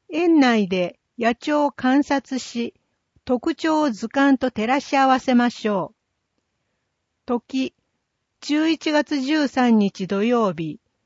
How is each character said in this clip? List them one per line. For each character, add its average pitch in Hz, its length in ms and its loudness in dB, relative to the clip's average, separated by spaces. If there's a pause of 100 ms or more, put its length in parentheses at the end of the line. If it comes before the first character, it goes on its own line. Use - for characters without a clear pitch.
園 330 300 2
内 226 300 4
で 180 320 -4 (180)
野 233 160 0
鳥 302 200 -4
を 294 180 0
観 262 320 0
察 269 340 -4
し、 - 360 -8 (500)
特 262 320 -2
徴 311 240 0
を 294 100 0
図 214 180 -8
鑑 277 300 2
と 254 140 -4
照 214 160 -4
ら 277 100 0
し - 180 -4
合 269 120 4
わ 262 100 4
せ 254 160 -2
ま 240 160 2
し - 180 -6
ょ 190 260 -4
う。 - 20 -20 (1300)
時、 254 480 -4 (680)
十 302 280 0
一 320 240 -2
月 294 280 0
十 285 280 0
三 240 300 2
日 196 280 0
土 196 160 -2
曜 226 300 0
日、 156 260 -8 (280)